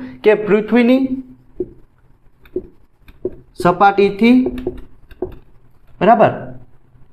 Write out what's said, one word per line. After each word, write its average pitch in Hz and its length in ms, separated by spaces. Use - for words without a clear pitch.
કે 214 100
પૃથ્વીની 233 720
સપાટીથી, 202 840
બરાબર, 190 300